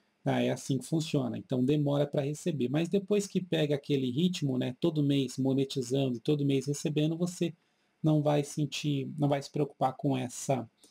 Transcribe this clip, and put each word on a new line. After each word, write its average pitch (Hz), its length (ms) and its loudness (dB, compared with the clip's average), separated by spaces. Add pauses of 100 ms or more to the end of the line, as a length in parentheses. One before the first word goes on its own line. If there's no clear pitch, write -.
(240)
Tá? 127 180 0
É 123 80 2
assim 131 280 -2
que - 80 -8
funciona. 139 520 -2
Então, 127 260 -2
demora 143 420 2
pra 143 180 -2
receber. 147 440 -2
Mas 160 220 0
depois 202 360 0
que 190 140 -4
pega 156 360 0
aquele 135 360 0
ritmo, 147 460 0
né, 127 240 -2
todo 156 200 2
mês 139 360 2
monetizando, 135 840 0
todo 147 260 0
mês 135 200 2
recebendo, 151 500 0
você 175 380 -2 (500)
não 156 180 4
vai 147 220 2
sentir, 143 760 -2
não 147 120 2
vai 139 120 0
se - 80 -12
preocupar 143 460 0
com 135 220 0
essa, 127 520 -2 (220)